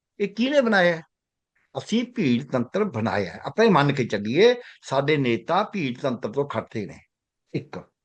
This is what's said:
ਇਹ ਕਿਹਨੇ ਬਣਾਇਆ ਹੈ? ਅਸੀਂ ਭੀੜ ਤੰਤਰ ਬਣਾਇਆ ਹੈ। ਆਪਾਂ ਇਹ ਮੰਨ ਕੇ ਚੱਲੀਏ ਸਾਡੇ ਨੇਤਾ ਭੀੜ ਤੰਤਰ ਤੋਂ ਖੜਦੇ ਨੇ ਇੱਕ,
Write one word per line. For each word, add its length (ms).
ਇਹ 80
ਕਿਹਨੇ 340
ਬਣਾਇਆ 340
ਹੈ? 60
ਅਸੀਂ 280
ਭੀੜ 280
ਤੰਤਰ 400
ਬਣਾਇਆ 480
ਹੈ। 140
ਆਪਾਂ 200
ਇਹ 60
ਮੰਨ 220
ਕੇ 120
ਚੱਲੀਏ 500
ਸਾਡੇ 360
ਨੇਤਾ 460
ਭੀੜ 360
ਤੰਤਰ 320
ਤੋਂ 140
ਖੜਦੇ 400
ਨੇ 140
ਇੱਕ, 260